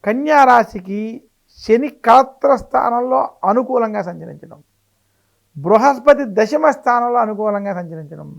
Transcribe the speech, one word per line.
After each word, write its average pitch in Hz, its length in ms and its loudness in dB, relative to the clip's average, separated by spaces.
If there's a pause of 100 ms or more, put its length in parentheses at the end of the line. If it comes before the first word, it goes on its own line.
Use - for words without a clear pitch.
కన్యా 277 460 2
రాశికి 208 520 0 (640)
శని 247 260 0 (160)
కళత్ర 262 460 4 (120)
స్థానంలో 240 560 -2 (300)
అనుకూలంగా 226 600 -2
సంచరించడం, 160 500 -16 (960)
బృహస్పతి 240 680 2 (140)
దశమ 294 400 2
స్థానంలో 240 480 0
అనుకూలంగా 208 540 -4
సంచరించడం 160 600 -16